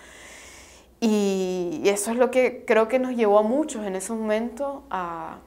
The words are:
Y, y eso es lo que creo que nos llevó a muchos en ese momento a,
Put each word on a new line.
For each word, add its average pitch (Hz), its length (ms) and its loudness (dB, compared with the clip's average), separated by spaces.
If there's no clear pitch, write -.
Y, 185 840 0
y 185 60 4
eso 202 220 0
es 233 80 -2
lo 254 120 4
que 247 360 0
creo 220 200 4
que 262 120 2
nos 254 180 -2
llevó 208 220 6
a 214 40 6
muchos 240 440 -2
en 190 100 -4
ese 190 160 -8
momento 233 760 -4
a, 170 560 -8